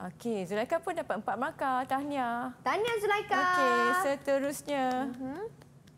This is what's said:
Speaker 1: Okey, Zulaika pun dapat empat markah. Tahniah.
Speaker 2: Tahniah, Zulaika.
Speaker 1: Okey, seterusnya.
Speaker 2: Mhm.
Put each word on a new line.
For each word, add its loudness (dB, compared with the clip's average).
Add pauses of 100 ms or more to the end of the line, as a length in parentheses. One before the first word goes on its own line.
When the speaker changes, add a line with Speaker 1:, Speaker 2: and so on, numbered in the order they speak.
Speaker 1:
Okey, -4
Zulaika 0
pun -4
dapat -4
empat -4
markah. 0
Tahniah. -2
Speaker 2:
Tahniah, 2
Zulaika. 0
Speaker 1:
Okey, 4 (320)
seterusnya. 0 (260)
Speaker 2:
Mhm. -6 (580)